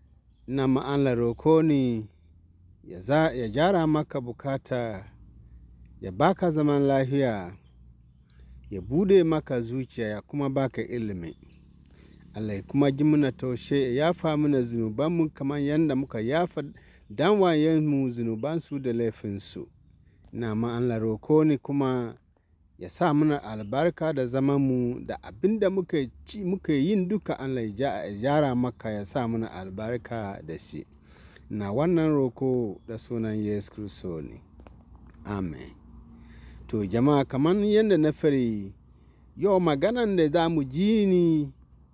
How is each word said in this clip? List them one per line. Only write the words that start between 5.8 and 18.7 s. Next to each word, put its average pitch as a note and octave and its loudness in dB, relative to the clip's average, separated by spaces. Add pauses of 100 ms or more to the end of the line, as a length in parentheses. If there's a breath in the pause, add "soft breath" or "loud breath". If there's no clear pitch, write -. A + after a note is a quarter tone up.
ya G2 -8
baka E3+ 2
zaman D3 2
lafiya, C3 0 (1160 soft breath)
ya F#2+ -8
bude F3+ 4
maka D#3 0
zuciya, A#2+ -6
ya G#2 -6
kuma C#3+ -4
baka C3+ 0
ilimi. G2+ -8 (960 soft breath)
Allah G#2+ -6
ya G2 -8
kuma C#3+ 4
ji C#3 0
muna D3 4
taushe, B2+ -2
ya D3 2
yafa E3 0
mana D3 2
zunubanmu B2 0
kamar C#3+ -6
yanda D3 0
muka C3 -4
yafa D3+ -2 (460 soft breath)
danwayenmu D#3 2
zunubansu A#2+ -4